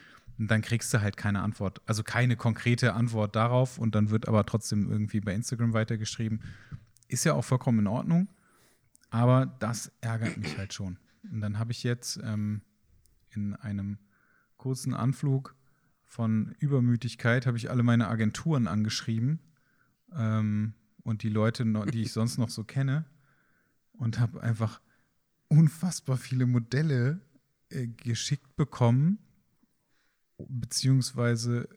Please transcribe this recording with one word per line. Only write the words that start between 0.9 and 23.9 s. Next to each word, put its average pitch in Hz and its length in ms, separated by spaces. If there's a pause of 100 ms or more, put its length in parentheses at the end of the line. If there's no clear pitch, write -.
du 113 80
halt 104 140
keine 101 260
Antwort, 101 440
also 107 180
keine 123 320
konkrete 120 580
Antwort 113 420
darauf 123 420
und 110 160
dann 107 160
wird 110 180
aber 107 180
trotzdem 104 440
irgendwie 107 300
bei 101 140
Instagram 117 400
weitergeschrieben. 110 680 (680)
Ist - 160
ja 156 100
auch 131 100
vollkommen 123 360
in 104 80
Ordnung, 165 420 (800)
aber 127 360 (140)
das 110 320 (100)
ärgert 113 360
mich 80 200
halt 98 160
schon. 92 240 (340)
Und 110 100
dann 104 180
hab 117 100
ich - 140
jetzt, 120 400
ähm, 104 380 (680)
in 101 260
einem 101 440 (580)
kurzen 131 360
Anflug 135 600 (480)
von 110 560
Übermütigkeit 120 840
hab 120 100
ich 110 140
alle 123 140
meine 117 240
Agenturen 113 600
angeschrieben, 113 720 (760)
ähm, 110 580 (300)
und 110 200
die 110 60
Leute, 110 360
no-, 107 200
die 113 180
ich 107 100
sonst 117 240
noch 113 120
so 110 140
kenne 135 420 (840)